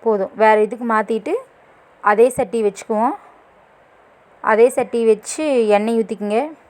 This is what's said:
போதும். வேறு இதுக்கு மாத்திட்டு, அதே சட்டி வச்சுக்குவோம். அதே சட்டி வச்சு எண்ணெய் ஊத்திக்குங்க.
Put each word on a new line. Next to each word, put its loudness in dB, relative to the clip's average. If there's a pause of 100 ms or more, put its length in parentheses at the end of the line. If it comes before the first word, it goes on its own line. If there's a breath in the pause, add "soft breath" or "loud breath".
போதும். -2
வேறு 6
இதுக்கு -8
மாத்திட்டு, -2 (760)
அதே 6
சட்டி -4
வச்சுக்குவோம். -4 (1400)
அதே 4
சட்டி -4 (100)
வச்சு -4 (320)
எண்ணெய் -2
ஊத்திக்குங்க. -4 (300)